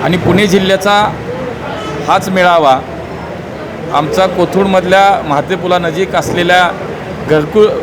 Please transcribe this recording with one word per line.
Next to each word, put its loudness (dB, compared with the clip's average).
आणि 0
पुणे 2
जिल्ह्याचा 2
हाच 0
मेळावा 4
आमचा 0
कोथरूडमधल्या 2
म्हात्रे -2
पुलानजीक -2
असलेल्या 2
घरकुल 4